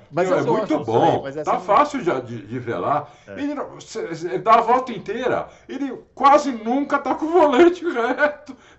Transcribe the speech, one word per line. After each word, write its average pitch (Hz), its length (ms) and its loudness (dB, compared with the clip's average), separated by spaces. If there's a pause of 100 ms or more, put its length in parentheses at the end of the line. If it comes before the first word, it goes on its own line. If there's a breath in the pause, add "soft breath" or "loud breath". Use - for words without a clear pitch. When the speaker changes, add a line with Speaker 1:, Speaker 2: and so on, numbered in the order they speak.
(120)
Speaker 1:
Mas 175 160 0
Speaker 2:
Meu, - 100 2
Speaker 1:
eu - 60 0
Speaker 2:
é - 20 -2
Speaker 1:
gosto 226 120 2 (180)
Speaker 2:
muito - 100 0
Speaker 1:
disso 110 120 -2
aí, 156 140 4
Speaker 2:
bom. - 120 -2
Speaker 1:
mas 147 140 -10
essa 151 140 -4
Speaker 2:
Tá - 60 2
Speaker 1:
eu - 20 -8
não - 60 -10
Speaker 2:
fácil 262 380 2
já 151 160 0
de, 117 260 -10
de 120 140 -8
ver 117 160 -6
lá. 131 320 -2 (200 loud breath)
Speaker 1:
É. 202 140 -16
Speaker 2:
Ele 294 140 -6
não, - 240 -12
cê, - 360 -10
cê, 160 120 -8
ele 180 120 -4
dá 226 160 4
a 226 60 6
volta 254 300 0
inteira. 208 560 -4 (200 loud breath)
Ele 269 300 -8 (160)
quase 277 380 4
nunca 247 480 -2
tá 277 160 -4
com 311 100 -4
o 311 60 -4
volante 320 540 4
<laughs> 349 40 -2
reto. 262 680 -2 (240 loud breath)